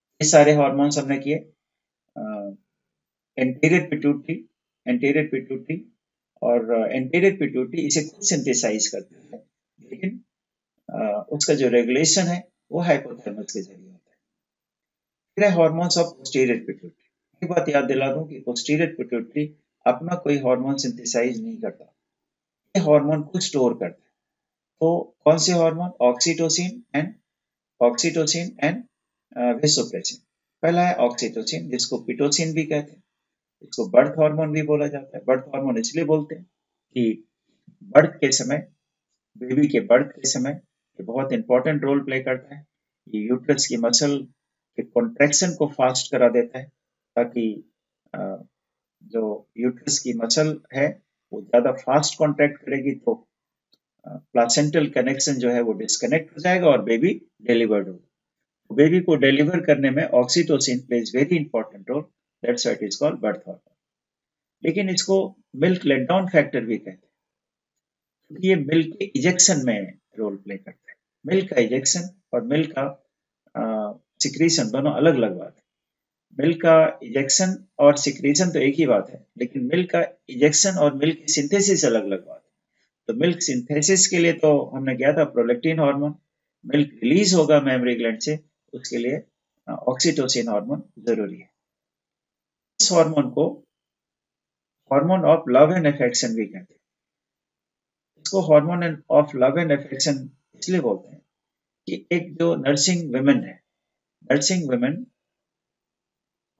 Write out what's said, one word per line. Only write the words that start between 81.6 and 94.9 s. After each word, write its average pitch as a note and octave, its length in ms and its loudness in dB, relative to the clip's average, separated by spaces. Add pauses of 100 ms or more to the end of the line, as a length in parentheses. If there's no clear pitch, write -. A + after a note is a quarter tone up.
अलग-अलग G2 420 0
बात - 180 -20
है। - 80 -20 (540)
तो A2+ 80 -6
milk E3+ 280 0
synthesis D3+ 640 0
के F3+ 120 0
लिए E3+ 140 4
तो D3+ 320 2
हमने C3+ 320 -6
किया C3+ 160 2
था D#3 120 2
prolactin B2 560 0
hormone, C#3+ 340 0 (520)
milk D3 360 0
release F3+ 320 4
होगा D3+ 260 6
memory B2+ 340 0
gland A2+ 260 -2
से, D3+ 180 -4 (360)
उसके B2+ 220 -10
लिए, C3 260 -4 (460)
अ, - 200 -10
oxytocin B2+ 600 -2
hormone G#2+ 340 -4 (160)
जरूरी G#2+ 400 -4
है। - 120 -20 (1300)
इस - 120 2
hormone D#3 380 2
को - 340 -4 (1300)